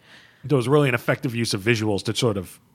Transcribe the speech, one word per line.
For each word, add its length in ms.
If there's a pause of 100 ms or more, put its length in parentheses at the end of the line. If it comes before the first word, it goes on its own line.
(440)
It 80
was 160
really 200
an 60
effective 400
use 200
of 60
visuals 440
to 120
sort 200
of 220 (160)